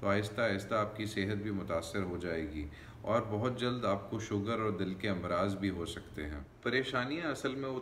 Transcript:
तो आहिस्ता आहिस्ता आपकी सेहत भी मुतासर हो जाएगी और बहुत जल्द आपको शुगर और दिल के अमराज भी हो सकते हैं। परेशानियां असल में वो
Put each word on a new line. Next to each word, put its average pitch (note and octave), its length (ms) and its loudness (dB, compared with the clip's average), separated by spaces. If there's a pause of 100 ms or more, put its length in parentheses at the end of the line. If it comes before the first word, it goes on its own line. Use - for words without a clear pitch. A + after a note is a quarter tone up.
तो G2+ 60 -2
आहिस्ता G#2 380 2
आहिस्ता G#2 360 2
आपकी G#2 280 0
सेहत G#2 300 0
भी G#2 140 -2
मुतासर F2 500 0
हो F2+ 160 -2
जाएगी D#2+ 480 -2 (380)
और A2 220 4
बहुत A#2 340 0
जल्द B2 260 0
आपको G2+ 340 2
शुगर G#2+ 400 0
और G#2 180 2
दिल F#2 160 0
के G#2+ 140 -2
अमराज F2+ 460 2
भी F#2+ 160 2
हो F2 180 -2
सकते - 360 -8
हैं। D2 200 -6 (200)
परेशानियां C3 680 0
असल C3 240 -2
में C3+ 140 -2
वो C3 140 -2